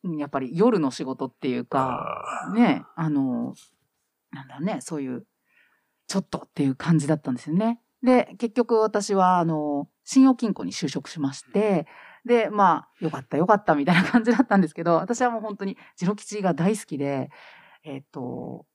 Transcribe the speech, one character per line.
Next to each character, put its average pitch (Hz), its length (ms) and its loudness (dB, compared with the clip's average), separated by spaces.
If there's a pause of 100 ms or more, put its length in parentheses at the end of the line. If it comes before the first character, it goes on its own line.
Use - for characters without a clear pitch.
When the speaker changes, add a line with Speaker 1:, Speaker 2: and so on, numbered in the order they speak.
Speaker 1:
う 175 80 -6
ん、 156 60 -6
や 143 100 -6
っ - 20 -14
ぱ 135 120 -4
り 131 160 -8
夜 214 220 4
の 135 120 0
仕 147 120 -10
事 131 240 -6
っ - 60 -12
て - 140 -6
い 123 120 0
う 120 60 -8
か、 - 580 -4 (220)
Speaker 2:
あ 175 60 -10
ー。 - 20 -6
Speaker 1:
ね、 208 300 4 (120)
あ 160 140 -2
の、 131 460 -2 (760)
な 135 120 -16
ん 135 40 -20
だ 131 80 -20
ろ 139 60 -12
う 170 40 -4
ね、 190 160 -4
そ 165 160 -10
う 143 40 -6
い 131 140 -6
う、 - 100 -14 (800)
ち 190 100 -4
ょ - 20 2
っ 190 40 -4
と - 160 -8
っ - 140 -18
て 147 100 -2
い 139 40 2
う 135 80 0
感 160 240 2
じ 143 80 -2
だ 156 80 2
っ 151 60 -10
た 135 100 -6
ん 123 40 -2
で - 60 -12
す - 80 -12
よ 226 60 -2
ね。 226 240 0 (240)
で、 247 340 4
結 226 180 -6
局 233 240 2
私 208 360 0
は、 180 240 4
あ 170 60 2
の、 151 420 -2 (160)
信 262 200 6
用 262 120 6
金 214 180 -4
庫 - 100 -8
に - 80 -6
就 - 160 -6
職 139 200 -6
し - 120 -12
ま 139 140 -2
し - 180 -16
て、 196 360 2 (380)
で、 226 240 2
ま 196 380 4
あ、 - 160 -14
よ 156 80 -2
か 139 80 -8
っ - 80 -16
た、 139 100 -2
よ 170 100 4
か 214 80 8
っ 202 80 -4
た 160 120 4
み 143 100 0
た 175 80 2
い - 20 4
な 185 80 4
感 233 200 2
じ 240 80 2
だ 226 120 2
っ - 40 2
た 202 100 4
ん 190 40 6
で 165 60 2
す - 60 -10
け 165 100 -10
ど、 170 120 2
私 190 260 -2
は 247 100 2
も 226 80 -8
う - 20 -8
本 208 160 -10
当 196 80 -8
に 190 120 -8 (180)
ジ 180 100 -6
ロ 208 100 0
吉 208 260 -10
が 180 120 2
大 185 240 0
好 - 80 -12
き 143 120 -8
で、 139 320 -4 (540)
え 139 140 -14
っ 131 140 -16
と 123 640 -12